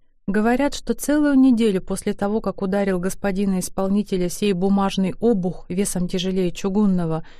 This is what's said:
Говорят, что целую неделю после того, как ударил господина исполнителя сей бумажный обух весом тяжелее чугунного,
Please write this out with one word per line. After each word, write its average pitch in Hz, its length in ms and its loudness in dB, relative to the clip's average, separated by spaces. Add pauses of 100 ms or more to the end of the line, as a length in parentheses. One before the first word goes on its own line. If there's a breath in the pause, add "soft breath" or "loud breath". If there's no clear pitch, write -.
(280)
Говорят, 240 460 2
что - 180 -6
целую 294 440 2
неделю 226 440 4
после 196 320 -4
того, 202 280 -2
как 196 200 -6
ударил 196 380 0
господина 190 640 -2
исполнителя 190 680 -2
сей 202 260 0
бумажный 196 640 0
обух 190 480 0
весом 180 400 -2
тяжелее 185 420 0
чугунного, 185 760 0 (160 soft breath)